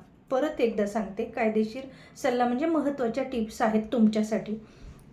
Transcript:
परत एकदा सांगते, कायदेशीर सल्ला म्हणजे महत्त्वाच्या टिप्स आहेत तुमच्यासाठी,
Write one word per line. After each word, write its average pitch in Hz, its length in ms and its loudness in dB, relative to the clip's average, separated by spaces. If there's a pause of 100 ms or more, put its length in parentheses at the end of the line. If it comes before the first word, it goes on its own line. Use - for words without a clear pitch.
(300)
परत 285 320 0
एकदा 214 240 2
सांगते, 214 400 -4
कायदेशीर 220 580 0 (340)
सल्ला 247 280 2
म्हणजे 247 200 0
महत्त्वाच्या 277 580 0
टिप्स 233 380 -4
आहेत 214 300 2
तुमच्यासाठी, 214 640 2 (580)